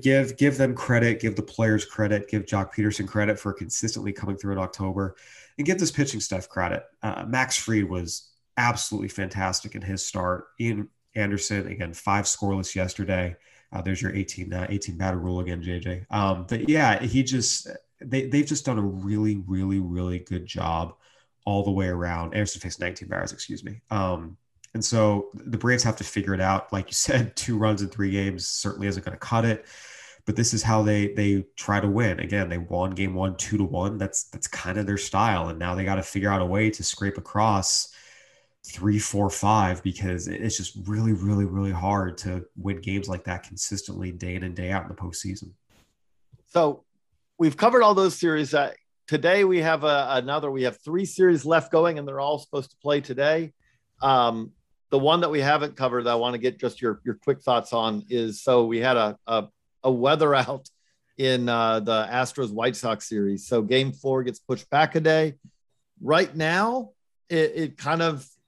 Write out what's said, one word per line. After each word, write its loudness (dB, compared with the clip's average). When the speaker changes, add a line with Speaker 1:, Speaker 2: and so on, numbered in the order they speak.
Speaker 1:
give, 4
give 4
them 2
credit, 4
give 0
the -2
players 2
credit, -2
give -2
Joc -2
Pederson 0
credit 0
for -4
consistently -6
coming -6
through -6
in -2
October, -4
and -4
give 0
this 0
pitching -2
staff -6
credit. -2
Uh, -6
Max 0
Fried 0
was -6
absolutely 0
fantastic -4
in -10
his -4
start. -4
Ian -2
Anderson, 0
again, -8
five 0
scoreless -2
yesterday. -2
Uh, -6
there's -2
your -4
eighteen, -6
uh, -4
eighteen -4
batter -2
rule -2
again, -6
J -6
J. -8
Um, 0
but -2
yeah, 4
he 2
just, -2
they, -4
they've 2
just -4
done 0
a 0
really, 0
really, 0
really -2
good -8
job -4
all 0
the 0
way 0
around. -4
Anderson -2
faced -10
nineteen -6
batters, -4
excuse -12
me. -12
Um, -2
and -4
so 2
the -6
Braves 2
have 0
to -8
figure -2
it 0
out. 0
Like -4
you -10
said, 0
<laughs> -
two -2
runs 2
in -2
three -2
games -2
certainly -4
isn't -4
gonna -10
cut 0
it. 0
But -2
this 2
is 0
how 4
they, 2
they 2
try 0
to 2
win. 2
Again, -2
they -4
won -2
game -2
one, -2
two -2
to 2
one. -2
That's, -4
that's -10
kind -6
of -2
their 0
style. 0
And -8
now -2
they -2
gotta 0
figure -2
out 2
a 0
way 2
to -8
scrape -4
across 0
three, 0
four, 0
five, 2
because -4
it, -8
it's -2
just -8
really, 2
really, 2
really -2
hard 0
to -6
win -6
games -4
like -6
that -6
consistently -8
day -8
in -6
and -8
day -6
out 0
in -12
the -12
postseason. -10
Speaker 2:
So 2
we've 4
covered 6
all 8
those 4
series. 0
Uh, 2
today 4
we 4
have 2
a, 2
another, 0
we -2
have -2
three -2
series 4
left 2
going, 4
and -10
they're -8
all 0
supposed -8
to -20
play 2
today. 0
Um, 4
the 4
one 4
that 2
we 2
haven't 2
covered 0
that 2
I 2
wanna 0
get 0
just -4
your, 0
your -4
quick -2
thoughts 0
on 0
is, -2
so 6
we 0
had 2
a, 0
a, 0
a 4
weather 4
<laughs> -
out 0
in, 2
uh, 2
the 0
Astros -2
White 0
Sox -4
series. -2
So 2
game 2
four -2
gets -6
pushed -6
back 4
a 2
day. 4
Right 2
now, 0
it, 2
it -4
kind 0
of, -2